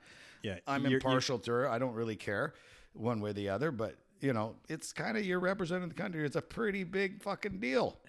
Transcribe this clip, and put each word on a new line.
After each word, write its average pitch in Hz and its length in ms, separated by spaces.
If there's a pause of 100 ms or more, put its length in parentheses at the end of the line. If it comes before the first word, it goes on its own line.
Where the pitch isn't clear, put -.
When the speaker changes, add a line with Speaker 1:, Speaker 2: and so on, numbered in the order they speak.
(440)
Speaker 1:
Yeah, 95 140 (100)
Speaker 2:
I'm - 160
Speaker 1:
you're, 135 80
you're 131 80
Speaker 2:
impartial 131 400
to 120 120
her. 123 180
I 117 100
don't 127 160
really 113 200
care 113 380 (400)
one 113 280
way 104 100
or - 20
the 101 160
other, 127 220
but, 107 240 (240)
you 135 140
know, 110 220 (140)
it's - 240
kinda, 220 300
you're 180 160
representing 180 500
the - 60
country. 165 300
It's 131 100
a 120 80
pretty 202 400
big 190 400
fucking 190 360
deal, 247 500